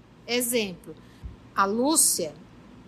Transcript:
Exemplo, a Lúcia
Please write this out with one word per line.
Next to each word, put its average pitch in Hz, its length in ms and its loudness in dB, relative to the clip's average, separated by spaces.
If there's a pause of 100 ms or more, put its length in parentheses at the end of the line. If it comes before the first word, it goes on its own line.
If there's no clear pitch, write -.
(260)
Exemplo, 226 680 -2 (600)
a 196 120 4
Lúcia 226 640 2 (560)